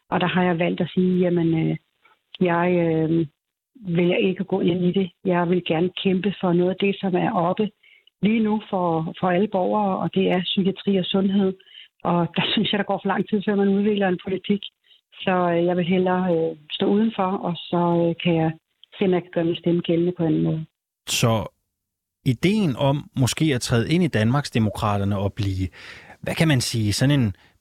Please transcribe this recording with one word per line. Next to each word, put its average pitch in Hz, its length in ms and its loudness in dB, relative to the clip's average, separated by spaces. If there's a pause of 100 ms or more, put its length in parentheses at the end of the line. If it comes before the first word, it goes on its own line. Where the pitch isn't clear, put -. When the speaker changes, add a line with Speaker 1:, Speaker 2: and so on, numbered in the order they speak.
Speaker 1:
Og 180 100 0
der 180 60 0
har 170 160 2
jeg 180 160 2
valgt 175 220 0
at 180 140 -4
sige, 185 240 2
jamen, 175 300 2 (140)
øh, 160 140 0 (640)
jeg, 175 320 2
øh, 165 540 0 (480)
vælger 175 420 0
ikke 196 240 0
at 190 60 -6
gå 190 140 -2
ind 180 240 0
i 175 80 2
det. 190 180 0 (140)
Jeg 175 240 0
vil 180 160 0
gerne 170 260 0 (120)
kæmpe 185 380 0
for 180 120 0
noget 175 180 2
af 185 100 -4
det, 202 200 0
som 190 140 -2
er 175 180 0
oppe 185 380 0 (520)
lige 220 200 2
nu 214 280 0
for, 175 500 -2
for 185 100 0
alle 185 180 2
borgere, 196 500 0
og 175 160 -4
det 190 160 0
er 180 120 2
psykiatri 190 540 -2
og 180 80 0
sundhed. 196 500 0 (500)
Og 175 320 2
der 165 60 0 (100)
synes 208 200 0
jeg, 208 60 0
der 202 60 -2
går 196 180 -4
for 202 60 -4
lang 196 200 -2
tid, 208 180 -2
før 214 80 0
man 202 140 2
udvikler 202 400 2
en 180 160 0
politik. 190 380 -2 (500)
Så, - 180 -6
øh, 175 340 2
jeg 175 120 0
vil 180 80 0
hellere, 185 520 2
øh, 160 200 -2 (160)
stå - 140 -2
udenfor, 214 360 2
og 185 340 -2
så, 170 520 2
øh, 170 140 0
kan 175 120 2
jeg 160 180 2 (460)
se, 208 60 0
om 185 80 4
jeg 175 100 2
kan 175 100 -20
gøre 170 120 -2
min 170 120 -2
stemme 175 240 0
gældende 175 360 0
på 165 60 -4
en 165 60 2
anden 156 140 2
måde. 160 220 -2 (420)
Speaker 2:
Så 113 400 0 (800)
ideen 175 520 0
om 139 400 0
måske 135 280 0 (100)
at 120 60 -2
træde 120 340 0
ind 180 80 2
i 165 60 2
Danmarksdemokraterne 107 1080 0
og 98 140 -2
blive, 95 360 -2 (520)
hvad - 140 -6
kan 165 140 2
man 139 120 2
sige, 107 320 -2
sådan 139 280 2
en 107 140 0 (260)